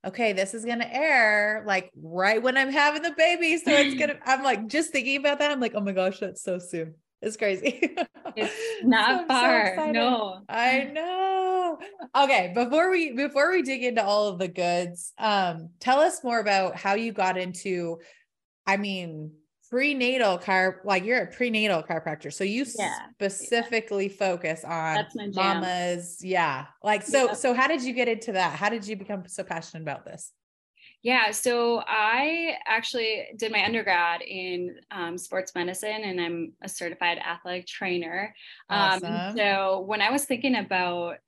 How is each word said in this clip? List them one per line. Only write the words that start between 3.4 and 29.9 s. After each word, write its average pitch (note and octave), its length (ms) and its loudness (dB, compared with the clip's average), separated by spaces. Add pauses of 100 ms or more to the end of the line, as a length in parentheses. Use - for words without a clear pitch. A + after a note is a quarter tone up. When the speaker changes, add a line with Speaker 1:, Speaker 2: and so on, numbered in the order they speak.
Speaker 1:
So D#4+ 140 0
it's C#4+ 220 6
gonna, D4 260 -2
<laughs> - 40 -20
I'm, C4 180 2
like, A3+ 260 0
just D#4 220 0
thinking C4+ 260 -2
about C#4+ 220 2
that. D4 120 2
I'm C#4 100 -2
like, A#3 140 -2
"Oh G#3+ 60 0
my G3 120 -2
gosh, F#3 260 0
that's F#3 240 -8
so F3+ 160 -4
soon." D#3+ 360 -8 (280)
It's G#3+ 140 -6
crazy. G#3 640 0
<laughs> D4+ 60 -2 (300)
Speaker 2:
It's G#4 180 -2 (280)
Speaker 1:
So A3 40 4
Speaker 2:
not A3+ 240 6
Speaker 1:
I'm F#4 120 4
so E4 40 -6
Speaker 2:
far. B3+ 400 4
Speaker 1:
excited. D4+ 280 0
Speaker 2:
No. A3+ 540 2
Speaker 1:
I B3+ 360 2
know. F#4 920 0 (380)
Okay, B3 380 4
before B3+ 340 4
we, E4+ 240 2
before C#4+ 380 2
we F#4 120 2
dig B3+ 200 -2
into A#3 220 2
all G#3 240 4
of F#3 100 -4
the F#3 80 -2
goods, F3 720 -2
um, F3+ 520 0 (100)
tell B3+ 180 4
us E4 240 2
more A#3 160 0
about G3 380 2
how G3 180 0
you A3+ 180 -2
got F#3 240 0
into, F3+ 640 -4 (680)
I G3 80 4
mean, F3 560 -6 (360)
prenatal B3 680 2
chiro-, F#3 460 2
like, F#3+ 200 2
you're A#3 180 2
a - 40 -4
prenatal G#3+ 560 0
chiropractor. D#3 500 -6
So - 120 -4
you A3 200 -2 (140)
Speaker 2:
Yeah. F#3 160 -2 (200)
Speaker 1:
specifically A3 920 -2
focus F3 540 -2
on D#3+ 320 -2
Speaker 2:
That's G#3+ 220 -2
my G#3 140 -8
jam. F#3+ 300 0
Speaker 1:
mamas. F3+ 600 -4
Yeah. E3 440 0 (180)
Like, G#3 180 2
so, C4 260 4
Speaker 2:
Yep. C4+ 80 -2
Speaker 1:
so B3+ 160 2
how C4 140 4
did D4 160 2
you B3+ 100 -4
get A#3+ 140 0
into A3+ 260 -2
that? F#3 220 2
How G3 140 0
did A3 180 -4
you G#3+ 80 -6
become G3 320 -8
so - 160 -10
passionate E3 400 -10
about D3 220 -8